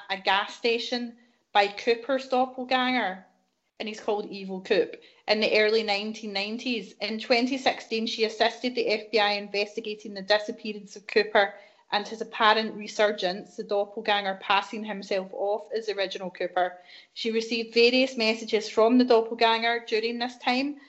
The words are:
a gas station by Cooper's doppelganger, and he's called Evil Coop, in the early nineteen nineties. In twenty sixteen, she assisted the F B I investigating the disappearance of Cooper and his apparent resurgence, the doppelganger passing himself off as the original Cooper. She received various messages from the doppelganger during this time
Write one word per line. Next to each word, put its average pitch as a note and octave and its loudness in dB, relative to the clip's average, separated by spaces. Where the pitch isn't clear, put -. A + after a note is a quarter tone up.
a G3 -6
gas G3+ 0
station A#3+ -2
by G3+ 6
Cooper's A#3 -2
doppelganger, B3+ 0
and G#3+ -8
he's G#3+ -10
called G#3 -2
Evil F#3+ -8
Coop, F#3+ 0
in G#3+ 2
the G#3+ 2
early G#3+ 4
nineteen G#3 -4
nineties. G#3+ -6
In A3 -6
twenty B3+ 2
sixteen, A3+ -2
she A3+ -2
assisted A#3 0
the A3+ -2
F G#3+ -2
B A3+ 2
I G#3 4
investigating G#3 -6
the G3 -10
disappearance G#3 -2
of G#3 -20
Cooper G3+ 2
and G3+ -2
his A3 -10
apparent A3 2
resurgence, G#3 -2
the A3 -8
doppelganger G3+ -2
passing G#3 0
himself G3 -4
off G3+ -4
as A3 -8
the G3+ -4
original F#3+ -4
Cooper. F3+ -2
She - -4
received A3+ -2
various B3+ 6
messages A3 0
from A#3 6
the B3 8
doppelganger A#3 2
during A3+ -2
this A#3 -6
time C4 -2